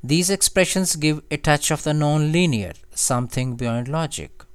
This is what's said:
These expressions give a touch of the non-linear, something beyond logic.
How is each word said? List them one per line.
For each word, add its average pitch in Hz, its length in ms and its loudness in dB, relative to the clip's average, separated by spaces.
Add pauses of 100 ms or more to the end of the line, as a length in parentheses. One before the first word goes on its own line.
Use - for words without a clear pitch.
These 165 240 2
expressions 190 640 2
give 151 360 0
a 147 80 -4
touch 147 320 2
of 151 140 -2
the 151 100 0
non-linear, 151 800 2 (200)
something 123 640 -2
beyond 120 320 -4
logic. 151 560 -6 (100)